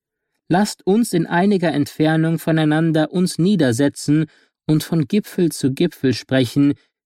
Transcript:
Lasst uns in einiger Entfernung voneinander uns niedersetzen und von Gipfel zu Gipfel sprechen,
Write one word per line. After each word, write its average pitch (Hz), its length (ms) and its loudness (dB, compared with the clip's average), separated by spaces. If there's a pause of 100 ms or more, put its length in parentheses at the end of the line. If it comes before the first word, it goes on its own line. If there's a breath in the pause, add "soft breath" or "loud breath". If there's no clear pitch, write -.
(480)
Lasst 202 380 0
uns 220 280 0
in 175 140 0
einiger 175 440 0
Entfernung 160 680 0
voneinander 156 720 0
uns 180 260 -2
niedersetzen 151 880 0 (420 loud breath)
und 156 160 0
von 165 240 -2
Gipfel 180 440 -2
zu 131 220 -2
Gipfel 135 400 -2
sprechen, 131 600 0 (320 soft breath)